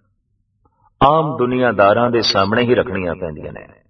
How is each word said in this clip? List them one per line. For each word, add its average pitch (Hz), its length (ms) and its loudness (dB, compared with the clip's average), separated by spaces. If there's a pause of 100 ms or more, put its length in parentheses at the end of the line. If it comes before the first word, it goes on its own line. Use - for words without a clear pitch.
(1040)
ਆਮ 151 340 2
ਦੁਨੀਆਦਾਰਾਂ 120 720 2
ਦੇ 117 100 0
ਸਾਹਮਣੇ 104 400 0
ਹੀ 120 140 0
ਰੱਖਣੀਆਂ 92 400 -2
ਪੈਂਦੀਆਂ 76 380 -12
ਨੇ - 140 -18 (220)